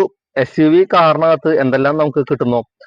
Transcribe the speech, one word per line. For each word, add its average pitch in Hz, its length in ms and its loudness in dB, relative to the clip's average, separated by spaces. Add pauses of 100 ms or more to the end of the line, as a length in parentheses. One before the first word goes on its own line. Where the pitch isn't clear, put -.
(440)
എസ് - 180 -14
യു 156 120 4
വി 175 80 4 (120)
കാറിനകത്ത് 160 580 0 (100)
എന്തെല്ലാം 135 400 0
നമുക്ക് 147 280 -2
കിട്ടുന്നോ 120 300 -2 (280)